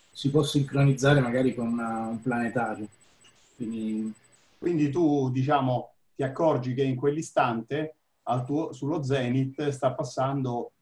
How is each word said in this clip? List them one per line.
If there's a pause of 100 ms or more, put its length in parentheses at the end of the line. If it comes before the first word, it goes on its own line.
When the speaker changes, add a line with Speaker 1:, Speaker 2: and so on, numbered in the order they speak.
(100)
Speaker 1:
si
può
sincronizzare
magari
con
una,
un
planetario. (680)
Quindi (500)
Speaker 2:
Quindi
tu,
diciamo, (200)
ti
accorgi
che
in
quell'istante (320)
al
tuo,
sullo
zenit
sta
passando (120)